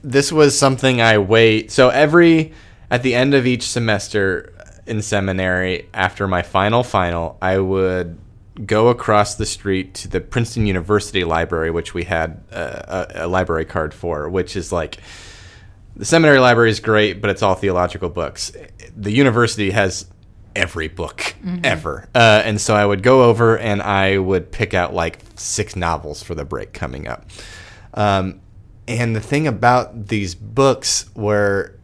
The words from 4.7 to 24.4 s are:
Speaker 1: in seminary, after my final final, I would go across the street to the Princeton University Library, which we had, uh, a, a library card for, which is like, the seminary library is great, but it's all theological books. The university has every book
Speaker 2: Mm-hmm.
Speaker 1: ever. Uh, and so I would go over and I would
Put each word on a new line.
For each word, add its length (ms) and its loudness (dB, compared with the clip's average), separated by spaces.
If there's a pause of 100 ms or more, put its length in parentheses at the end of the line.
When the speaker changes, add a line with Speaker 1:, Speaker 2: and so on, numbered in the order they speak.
Speaker 1:
in 160 -4
seminary, 920 -2
after 340 -2
my 140 0
final 400 0
final, 580 -2
I 180 0
would 600 -2 (480)
go 220 2
across 480 2
the 100 -6
street 480 -6
to 140 -14
the 120 -4
Princeton 460 -4
University 580 -2
Library, 460 -2
which 240 -6
we 100 -6
had, 380 -4 (100)
uh, 540 -8 (100)
a, 80 -8
a 40 -6
library 360 -2
card 300 -6
for, 340 -8
which 280 -6
is 160 -8
like, 260 -6 (1000)
the 80 -12
seminary 340 6
library 320 6
is 100 -4
great, 400 0
but 100 -2
it's 120 -2
all 120 2
theological 540 -2
books. 440 -8 (440)
The 140 -8
university 600 2
has 360 -2 (480)
every 340 -4
book 300 -12 (260)
Speaker 2:
Mm-hmm. 200 -6
Speaker 1:
ever. 500 -4
Uh, 300 6
and 160 -2
so 140 0
I 100 4
would 180 0
go 220 6
over 340 4
and 220 -2
I 380 0
would 340 -2